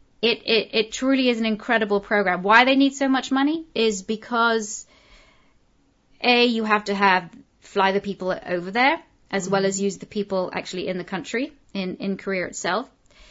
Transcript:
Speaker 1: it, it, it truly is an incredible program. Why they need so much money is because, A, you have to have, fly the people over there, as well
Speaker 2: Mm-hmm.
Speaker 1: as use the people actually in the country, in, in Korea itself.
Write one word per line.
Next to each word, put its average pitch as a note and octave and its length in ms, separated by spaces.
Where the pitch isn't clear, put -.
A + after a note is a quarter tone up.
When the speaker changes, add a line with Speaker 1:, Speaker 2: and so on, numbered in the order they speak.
Speaker 1:
it, - 240
it, A3+ 280
it A3 180
truly C4 380
is A3+ 100
an A3+ 80
incredible G#3+ 540
program. F#3+ 420
Why A3 220
they C4+ 100
need C4+ 180
so C4+ 140
much C4 240
money D4 420
is A3 300
because, A3+ 840
A, A#3+ 240
you A3+ 200
have G#3 200
to G#3 80
have, F#3+ 360
fly G3 320
the G3 80
people F#3 440
over F3+ 260
there, C4+ 300
as F#3+ 200
well G3 120
Speaker 2:
Mm-hmm. G3 80
Speaker 1:
as G3 120
use G3 180
the - 60
people G3 480
actually F3+ 360
in F3+ 80
the F3 80
country, A#3 480
in, F#3 240
in F#3+ 200
Korea F#3+ 300
itself. G3 420